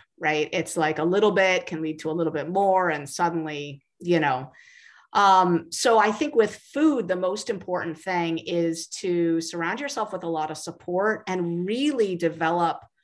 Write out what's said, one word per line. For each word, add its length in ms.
right? 320
It's 240
like 220
a 60
little 280
bit 340
can 140
lead 200
to 100
a 20
little 200
bit 160
more. 420
And 180
suddenly, 720
you 200
know, 320
um, 580
so 260
I 140
think 240
with 220
food, 340
the 80
most 340
important 500
thing 400
is 500
to 520
surround 380
yourself 340
with 120
a 40
lot 220
of 80
support 680
and 360
really 520
develop 640